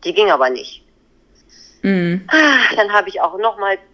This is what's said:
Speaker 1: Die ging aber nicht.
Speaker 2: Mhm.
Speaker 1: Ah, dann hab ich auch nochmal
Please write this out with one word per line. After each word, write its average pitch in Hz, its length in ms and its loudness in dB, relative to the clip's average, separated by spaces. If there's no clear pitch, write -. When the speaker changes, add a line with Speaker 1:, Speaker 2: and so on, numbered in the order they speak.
Speaker 1:
Die 175 80 -6
ging 202 180 2
aber 131 200 2
nicht. - 340 -10
Speaker 2:
Mhm. 185 460 -2
Speaker 1:
Ah, 294 480 2
dann 208 160 0
hab 208 160 0
ich - 140 -6
auch 180 160 -2
nochmal 196 400 -2